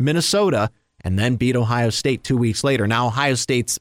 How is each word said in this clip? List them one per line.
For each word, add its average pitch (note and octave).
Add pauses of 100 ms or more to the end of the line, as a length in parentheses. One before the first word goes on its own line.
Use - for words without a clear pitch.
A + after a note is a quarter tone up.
Minnesota D#3 (320)
and F#2
then A#2+
beat B2
Ohio A#2+
State B2
two B2+
weeks A#2
later. B2
Now, A#2+
Ohio C3+
State's B2